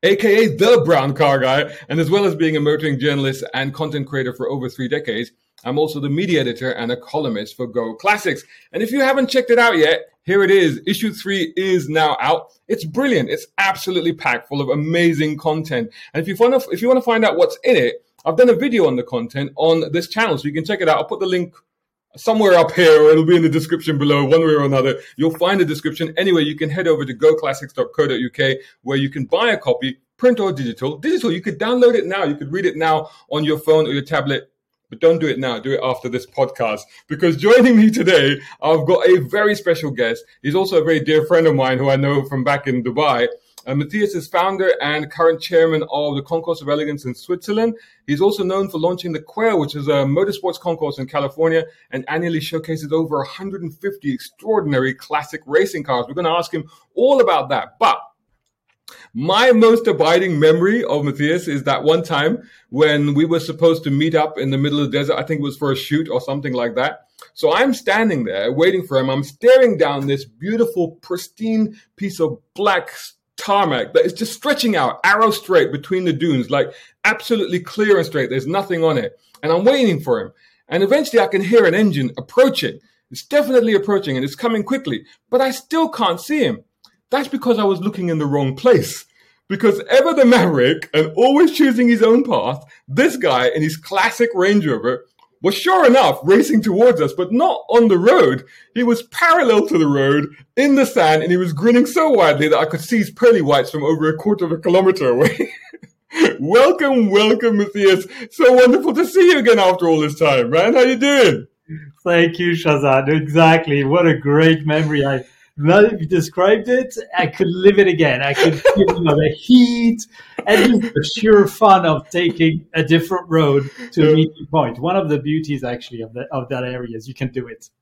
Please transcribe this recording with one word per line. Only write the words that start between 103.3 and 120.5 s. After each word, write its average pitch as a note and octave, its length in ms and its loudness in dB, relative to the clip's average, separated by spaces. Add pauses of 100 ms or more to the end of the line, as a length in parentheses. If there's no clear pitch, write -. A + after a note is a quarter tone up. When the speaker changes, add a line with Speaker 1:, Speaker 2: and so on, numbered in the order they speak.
Speaker 1:
whites C#3 280 0
from D3 140 -6
over D#3 240 0
a D#3 80 -2
quarter G3 300 -2
of D#3+ 60 -2
a E3 60 -4
kilometer F3+ 520 2
away. - 420 0 (420)
<laughs> - 460 -2
Welcome, B3+ 720 4
welcome, G#3+ 480 2
Matthias. G3 480 2 (240)
So B3+ 240 4
wonderful B3+ 400 4
to E4 100 0
see F4+ 280 4
you D4+ 60 4
again A3+ 200 4
after F3+ 280 2
all D#3+ 140 4
this D3 180 -4
time, C#3 320 2
man. F3+ 220 2
How B3+ 80 4
you B3+ 160 4
doing? A#3 500 2 (560)
Speaker 2:
Thank E3+ 360 2
you, F3 140 0
Shazad. C#3+ 560 2
Exactly. D#3 760 2
What F3 220 2
a D3+ 100 2
great D3 500 2
memory. D3+ 380 0
I, C3+ 200 -4 (320)
now E3 260 4
that G#3+ 180 2
you D#3+ 60 -6
described F#3+ 640 0
it, B3+ 280 -2 (200)
I F3+ 120 -2
could - 200 -4
live F#3 300 4
it G3 80 6
again. D3+ 360 0
I C#3 120 -2
could - 260 2
feel, C5 360 2
you - 60 -6
know, D3+ 120 2
the D3+ 240 0
heat A#3 600 -2 (480)
and A3 340 2